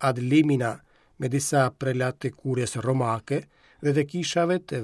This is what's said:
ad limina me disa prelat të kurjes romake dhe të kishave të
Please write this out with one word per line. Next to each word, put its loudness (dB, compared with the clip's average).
ad 0
limina 2
me -4
disa 2
prelat -2
të -4
kurjes -4
romake -2
dhe 2
të 2
kishave 0
të -8